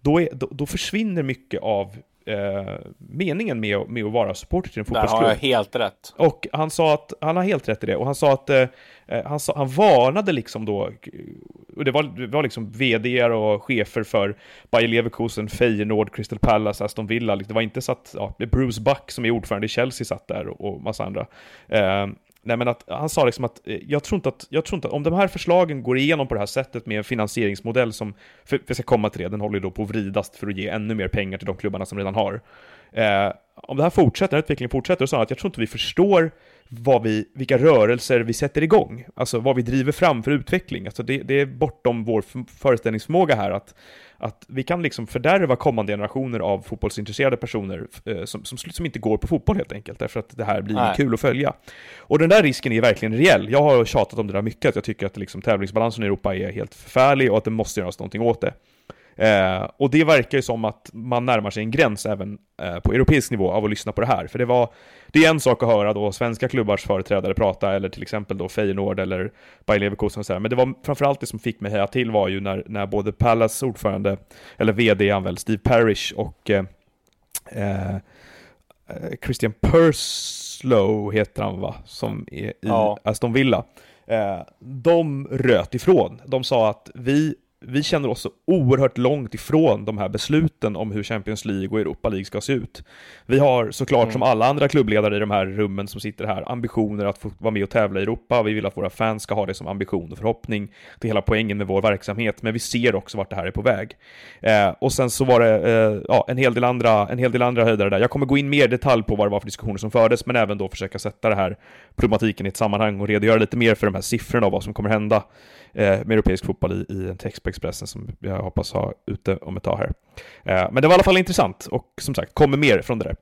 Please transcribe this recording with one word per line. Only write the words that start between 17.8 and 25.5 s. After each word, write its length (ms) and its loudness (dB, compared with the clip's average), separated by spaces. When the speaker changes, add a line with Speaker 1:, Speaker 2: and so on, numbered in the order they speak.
Speaker 1:
så 120 -4
att, 260 -10
ja, 160 -8
Bruce 280 0
Buck 300 -2
som 140 -8
är 60 2
ordförande 340 -2
i 40 -4
Chelsea 360 -2
satt 240 -10
där 200 -6
och, 120 -12
och 80 -14
massa 220 -6
andra. 160 -6
Eh, 380 2
nej, 120 -2
men 120 -2
att, 180 -4
han 220 -6
sa, 160 2
liksom, 200 0
att, 240 -8
eh, 100 -8
jag 160 -2
tror 120 -4
inte 120 -2
att, 220 -10
jag 140 -2
tror 120 -6
inte 120 -6
att 60 -6
om 80 -2
de 120 0
här 140 2
förslagen 540 2